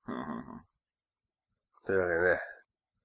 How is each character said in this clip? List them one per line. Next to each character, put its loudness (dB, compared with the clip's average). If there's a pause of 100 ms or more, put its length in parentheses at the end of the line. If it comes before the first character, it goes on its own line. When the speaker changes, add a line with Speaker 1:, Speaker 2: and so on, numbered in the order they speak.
Speaker 1:
う -6
ん -6
う -6
ん -6
う -6
ん。 -10 (1200)
Speaker 2:
と -2
い 4
う 4
わ 2
け 0
で 2 (140)
ね、 -4 (640)